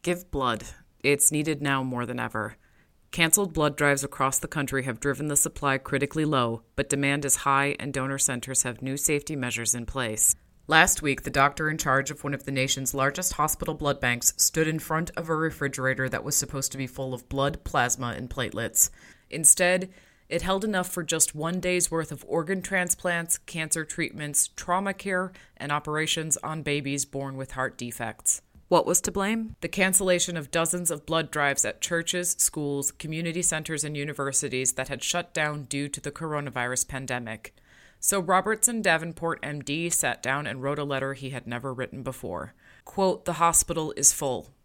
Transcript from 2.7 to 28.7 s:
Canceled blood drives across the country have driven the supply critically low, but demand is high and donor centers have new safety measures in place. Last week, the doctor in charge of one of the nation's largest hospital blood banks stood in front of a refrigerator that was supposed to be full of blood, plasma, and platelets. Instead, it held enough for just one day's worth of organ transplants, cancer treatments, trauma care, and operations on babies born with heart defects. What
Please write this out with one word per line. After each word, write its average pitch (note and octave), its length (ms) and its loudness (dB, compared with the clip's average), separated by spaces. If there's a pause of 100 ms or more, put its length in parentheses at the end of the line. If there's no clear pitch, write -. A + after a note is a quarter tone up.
Canceled E3+ 420 4
blood D3+ 240 2
drives C#3+ 280 4
across C3+ 340 0
the - 100 -2
country C3+ 360 -2
have B2+ 160 -4
driven C#3+ 280 -2
the D3 80 -2
supply C3+ 440 2
critically C#3+ 460 0
low, A#2+ 360 2 (140)
but C#3+ 120 0
demand C#3 380 2
is C3 120 4
high C#3 420 4
and C#3 120 -6
donor C3+ 280 -2
centers B2+ 420 0
have B2 220 -4
new C3+ 120 -4
safety D3 400 0
measures A#2+ 380 -2
in A#2+ 140 -4
place. A2+ 480 0 (320)
Last D#3+ 340 6
week, C#3 220 0
the C#3+ 80 -4
doctor C#3+ 380 2
in D#3 100 -2
charge C#3 320 2
of C#3+ 120 -10
one C#3+ 100 -4
of C3+ 120 -8
the C#3 60 -6
nation's C3+ 420 0
largest C#3+ 400 0
hospital D3+ 400 0
blood C#3+ 260 0
banks A#2+ 380 2
stood D#3+ 300 2
in D#3 120 0
front D#3+ 380 -2
of E3 120 -4
a D#3+ 60 2
refrigerator C3+ 760 -2
that B2+ 140 -4
was C#3+ 120 -2
supposed C3+ 360 -2
to C3+ 60 -10
be C3 100 -4
full C3 260 -6
of - 160 -10
blood, C#3 340 0
plasma, B2 540 0
and B2 120 -8
platelets. - 600 0 (400)
Instead, F3+ 640 4 (360)
it E3 140 -2
held F#3+ 240 2
enough F#3 240 0
for F3 140 -4
just D#3 320 2
one E3 240 -2
day's F3+ 320 0
worth E3 200 -2
of - 160 -12
organ E3+ 360 -2
transplants, F3 720 -2
cancer D#3+ 480 -4
treatments, D3+ 680 -2
trauma F#3+ 360 0
care, F#3+ 400 -2 (240)
and D3 160 -6
operations D#3 680 0
on D#3 260 -6
babies C#3+ 420 -2
born C3+ 320 -6
with C3 140 -8
heart C3 260 -4
defects. - 640 -4 (260)
What - 200 6